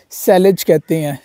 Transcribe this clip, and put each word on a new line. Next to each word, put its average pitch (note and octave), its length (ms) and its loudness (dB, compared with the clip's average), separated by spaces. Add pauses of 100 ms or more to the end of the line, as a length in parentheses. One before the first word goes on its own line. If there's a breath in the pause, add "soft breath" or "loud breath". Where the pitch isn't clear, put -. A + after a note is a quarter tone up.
(120)
सैलेज F#3+ 520 0
कहते E3 320 0
हैं, D3 300 -6